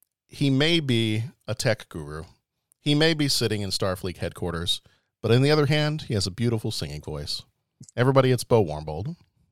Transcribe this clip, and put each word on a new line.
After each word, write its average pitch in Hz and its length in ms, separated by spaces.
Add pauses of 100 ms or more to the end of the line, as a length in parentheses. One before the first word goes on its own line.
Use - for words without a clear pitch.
(280)
he 143 220
may 156 320
be 113 420 (240)
a 107 80
tech - 320
guru. 78 360 (580)
He 147 140
may 160 180
be 147 160
sitting 107 320
in 98 80
Starfleet 92 480
headquarters, 87 640 (400)
but 110 100
on 123 100
the 143 100
other 151 160
hand, 151 420
he 123 60
has 101 120
a 92 40
beautiful 113 380
singing 76 320
voice. - 420 (520)
Everybody, 131 360
it's 120 120
Bo 117 200
Warmbold. 78 520 (360)